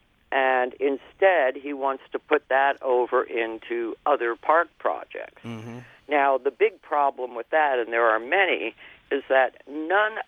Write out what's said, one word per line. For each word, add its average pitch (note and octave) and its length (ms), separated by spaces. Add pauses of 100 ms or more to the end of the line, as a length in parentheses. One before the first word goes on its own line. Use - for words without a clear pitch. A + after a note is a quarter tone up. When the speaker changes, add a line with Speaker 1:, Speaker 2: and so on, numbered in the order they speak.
(320)
Speaker 1:
And C3 440
instead, C#3 840
he C#3+ 120
wants C3+ 300 (100)
to C#3 60
put - 280
that C#3 340
over B2 420
into A#2 720 (100)
other A#2+ 320
park E3 320 (100)
projects. - 640
Speaker 2:
Mm-hmm. A#2 360 (280)
Speaker 1:
Now, C#3 300
the C3 140
big G3 300
problem C3+ 540
with A#2 140
that, D3 300
and A2+ 120
there A#2 180
are A2 100
many, B2+ 560 (360)
is C#3 160
that C3 420
none F#3 440 (140)